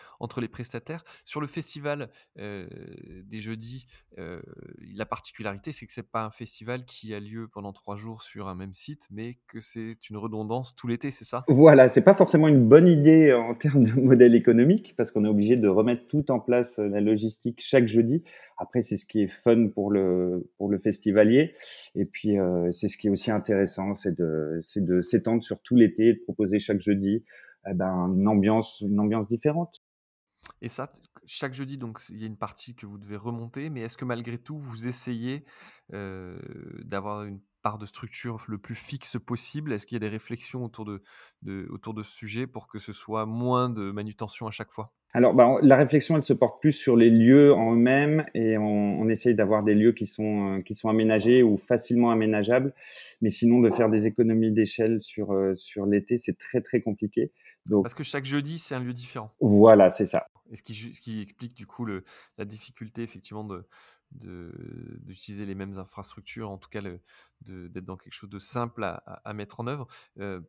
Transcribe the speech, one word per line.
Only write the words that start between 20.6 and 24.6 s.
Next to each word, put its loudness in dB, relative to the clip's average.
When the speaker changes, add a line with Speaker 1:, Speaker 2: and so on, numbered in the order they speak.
Speaker 2:
le -2
festivalier. 2
Et -4
puis, -4
heu, -2
c'est -6
ce -10
qui -4
est 0
aussi -2
intéressant, -2
c'est -6
de... -4